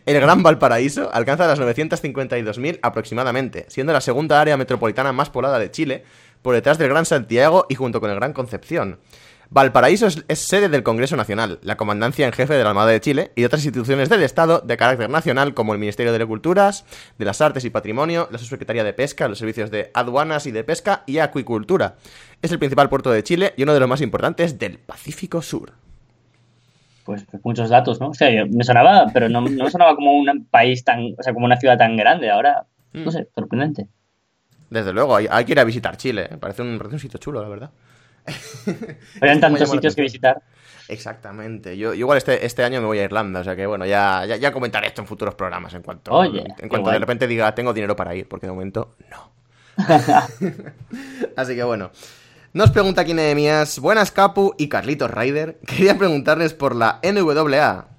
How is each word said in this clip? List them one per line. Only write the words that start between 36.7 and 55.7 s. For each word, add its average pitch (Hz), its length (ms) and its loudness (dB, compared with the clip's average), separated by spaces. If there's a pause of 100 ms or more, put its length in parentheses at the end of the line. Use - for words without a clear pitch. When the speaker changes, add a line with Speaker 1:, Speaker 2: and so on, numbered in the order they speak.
Speaker 1:
parece 113 200 -12
un - 20 -10
sitio - 200 -16
chulo, 139 220 -10
la 104 80 -12
verdad. 107 220 -16 (540)
<laughs> - 400 -16
Speaker 2:
Pero 190 100 -6
hay - 80 -16
Speaker 1:
Esto - 420 -8
me 147 140 4
Speaker 2:
tantos 147 220 4
Speaker 1:
llamó 143 120 2
la 143 60 -2
Speaker 2:
sitios 151 160 0
que 151 60 -2
Speaker 1:
atención. - 20 2
Speaker 2:
visitar. 131 380 0 (460)
Speaker 1:
Exactamente. 107 920 -14
Yo, 107 180 -4
yo 101 60 -6
igual 135 180 2
este, 127 260 0
este 120 180 -4
año 127 160 -2
me 113 60 -4
voy 107 140 -2
a 101 60 -2
Irlanda, 98 340 -4
o 90 40 -8
sea 92 120 -6
que, 95 100 -6
bueno, 98 220 -4
ya, 98 400 0
ya, 110 80 -4
ya 135 160 -2
comentaré 113 360 -6
esto 107 140 -8
en 98 60 -14
futuros 107 260 -6
programas, 90 400 -10
en 87 80 -14
cuanto, - 300 -12
Speaker 2:
Oye, 139 300 2
Speaker 1:
en - 140 -14
Speaker 2:
qué - 120 -4
Speaker 1:
cuanto 110 220 -2
Speaker 2:
guay. 110 40 2
Speaker 1:
de 107 60 0
repente 123 260 -2
diga, 113 300 0
"Tengo 120 180 -2
dinero 101 220 -2
para 87 180 -6
ir", 92 140 -10
porque 95 180 -14
de 92 80 -10
momento 95 420 -10 (140)
no. - 220 -20 (460)
Speaker 2:
<laughs> - 100 -2
Speaker 1:
<laughs> - 1500 -2
Así 127 200 -6
que, 120 80 -4
bueno. 107 260 -4 (600)
Nos 208 200 0
pregunta 190 300 0
aquí 165 120 -2
Nehemías, 151 640 0
"Buenas, 190 320 2
Capu 196 460 2
y 147 120 -4
Carlitos 123 420 -4
Ryder. 147 560 -4
Quería 190 300 4